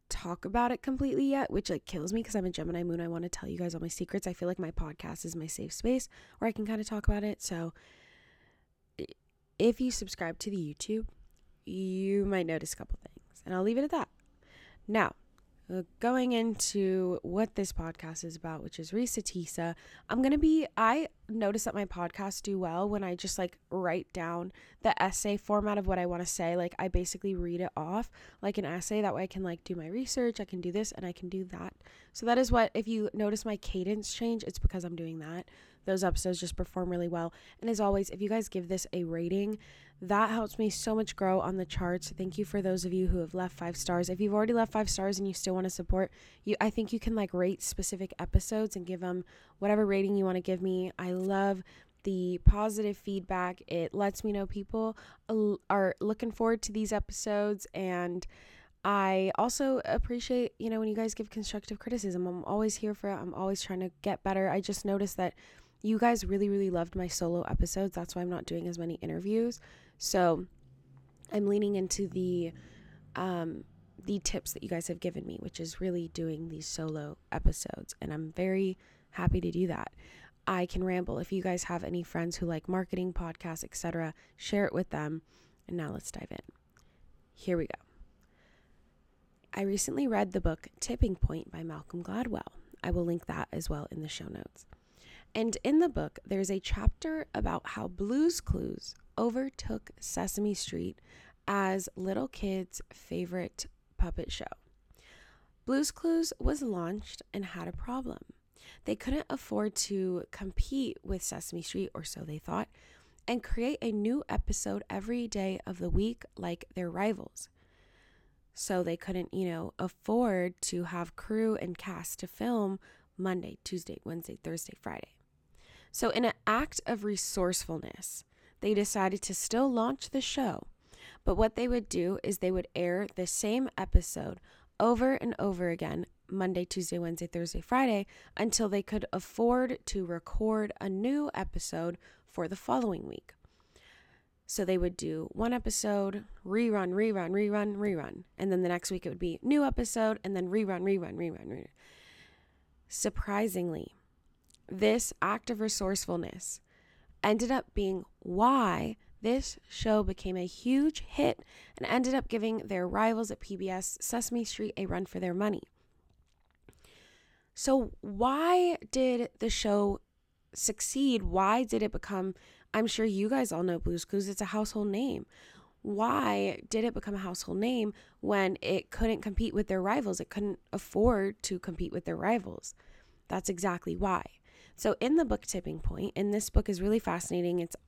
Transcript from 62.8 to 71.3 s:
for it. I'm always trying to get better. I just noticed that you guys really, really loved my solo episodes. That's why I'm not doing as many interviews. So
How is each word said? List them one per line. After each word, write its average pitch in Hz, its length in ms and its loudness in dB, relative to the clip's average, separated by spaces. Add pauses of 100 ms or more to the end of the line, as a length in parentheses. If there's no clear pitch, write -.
for 202 160 -4
it. 196 40 -2
I'm 175 200 -6
always 190 280 -2
trying 185 180 -4
to 185 100 -2 (120)
get - 220 -2
better. 190 240 2
I 170 120 2
just 196 240 -4
noticed 202 320 0
that 180 180 0 (500)
you 220 140 4
guys 240 260 4
really, 196 240 2
really 196 220 2
loved 170 240 0
my 180 140 -2
solo 175 340 0
episodes. 190 520 0
That's 175 200 -6
why 175 80 -2
I'm 175 60 -2
not 180 180 -4
doing 170 220 -4
as 170 100 -6
many 170 160 -4
interviews. 208 680 -2 (380)
So 180 480 4 (840)